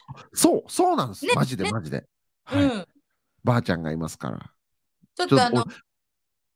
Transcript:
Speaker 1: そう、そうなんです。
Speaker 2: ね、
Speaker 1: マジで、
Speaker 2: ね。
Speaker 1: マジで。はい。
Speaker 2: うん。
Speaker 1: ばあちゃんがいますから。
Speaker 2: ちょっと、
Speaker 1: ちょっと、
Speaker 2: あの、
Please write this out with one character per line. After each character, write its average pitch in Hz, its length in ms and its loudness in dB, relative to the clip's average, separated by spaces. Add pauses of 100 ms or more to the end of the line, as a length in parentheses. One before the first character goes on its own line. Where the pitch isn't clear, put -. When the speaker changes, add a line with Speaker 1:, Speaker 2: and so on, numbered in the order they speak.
(320)
Speaker 1:
そ - 260 4
う、 - 100 -6
そ 359 240 2
う 320 40 0
な 160 100 0
ん - 40 -8
で 95 60 -12
す。 - 100 -10
Speaker 2:
ね、 453 80 2
Speaker 1:
マ - 100 4
ジ - 120 -2
で、 - 80 -4
Speaker 2:
ね。 415 80 -2
Speaker 1:
マ - 100 -6
ジ 80 80 -12
で。 - 160 -8 (380)
は 277 160 0
い。 285 40 4
Speaker 2:
う 247 140 0
ん。 175 80 -10 (560)
Speaker 1:
ば 120 140 2
あ 117 60 2
ち - 100 -2
ゃ 85 40 2
ん 85 60 -6
が 80 80 -4
い 80 60 -4
ま 82 120 -4
す - 80 -12
か 65 140 -8
ら。 - 220 -12 (640)
Speaker 2:
ち 359 60 -4
ょ - 20 0
っ - 40 -2
と、 139 80 6
Speaker 1:
ち 262 60 6
ょ 247 60 6
っ - 20 -4
と、 240 80 2
Speaker 2:
あ - 60 0
の、 - 20 -6 (880)